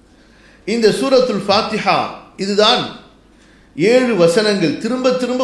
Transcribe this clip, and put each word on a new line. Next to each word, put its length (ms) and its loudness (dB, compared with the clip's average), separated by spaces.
"இந்த 240 2
சூரத்துல் 540 0
ஃபாத்திஹா, 520 0
இதுதான் 480 0
ஏழு 400 2
வசனங்கள், 640 0
திரும்ப 340 -2
திரும்ப 320 -2